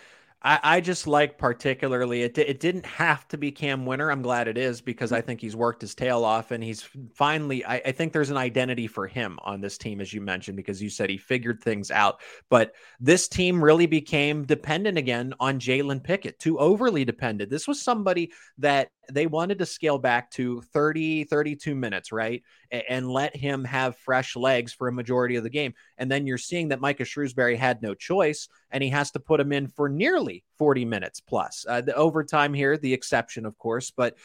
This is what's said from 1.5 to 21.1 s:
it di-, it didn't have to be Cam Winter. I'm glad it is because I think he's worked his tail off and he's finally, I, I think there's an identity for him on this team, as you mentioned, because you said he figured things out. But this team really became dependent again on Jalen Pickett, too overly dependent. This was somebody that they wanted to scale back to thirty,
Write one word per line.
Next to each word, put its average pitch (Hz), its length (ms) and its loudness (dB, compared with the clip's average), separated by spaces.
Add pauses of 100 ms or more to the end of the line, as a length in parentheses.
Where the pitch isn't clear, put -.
it 120 120 -2
di-, 156 80 2
it 143 180 -2
didn't 180 240 -2
have 139 440 0
to 156 100 -8
be 143 120 -4
Cam 139 360 -4
Winter. 135 260 -2
I'm 139 80 -2
glad 120 260 0
it 113 120 -2
is 123 240 -2
because 120 280 -6
I 120 120 2
think 117 180 -8
he's 110 160 -8
worked 117 240 0
his 101 140 -12
tail 123 280 0
off 113 280 2
and 117 120 -4
he's 110 240 -8 (280)
finally, 143 500 0
I, 120 120 -2
I 131 160 -2
think 160 200 -4
there's 147 160 2
an 143 80 -4
identity 127 500 0
for 104 200 -6
him 95 360 -6
on 101 200 -8
this 98 160 -8
team, 104 240 -8
as 95 100 -10
you 104 80 -8
mentioned, 98 380 -6
because 98 240 -8
you 104 80 -6
said 98 180 -2
he 98 80 -4
figured 120 460 -4
things 101 280 -2
out. 101 300 2 (300)
But 113 240 6 (260)
this 156 260 6
team 180 380 2
really 160 220 8
became 151 580 0
dependent 160 540 0
again 127 420 -2
on 135 180 2
Jalen 131 460 0
Pickett, 190 340 -4
too 160 200 0
overly 180 480 4
dependent. 110 420 -4
This 135 180 -6
was 285 140 -2
somebody 190 500 0 (280)
that 139 300 2 (240)
they 147 140 0
wanted 170 320 -2
to 180 80 -2
scale 147 320 0
back 123 320 0
to 123 320 -4
thirty, 156 600 0